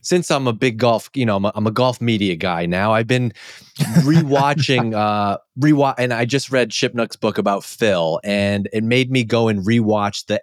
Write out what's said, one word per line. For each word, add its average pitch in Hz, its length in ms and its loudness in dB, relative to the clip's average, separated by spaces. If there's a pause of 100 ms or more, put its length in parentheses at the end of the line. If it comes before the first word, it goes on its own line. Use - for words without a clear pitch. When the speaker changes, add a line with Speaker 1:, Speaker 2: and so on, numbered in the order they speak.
Speaker 1:
since 180 280 0
I'm 135 160 0
a 117 60 0
big 113 260 -2
golf, 117 340 2
you 123 140 -2
know, 104 80 0
I'm 98 100 0
a, 107 80 0
I'm 107 140 -2
a 107 40 0
golf 123 300 0
media 104 340 0
guy 85 300 -2
now, 92 260 0
I've 113 140 2
been 123 280 0 (220)
Speaker 2:
<laughs> - 240 -20 (200)
Speaker 1:
rewatching, 139 960 2
uh, 104 420 0 (220)
rewa-, 139 360 4
and 123 160 -2
I 120 140 0
just 127 260 -4
read 120 200 0
Shipnuck's 117 440 -4
book 107 220 -2
about 101 260 -2
Phil, 85 600 -2
and 101 500 -2
it 110 100 -2
made 127 280 0
me 131 120 0
go 113 240 0
and 101 160 -2
rewatch 107 640 0
the 104 180 -2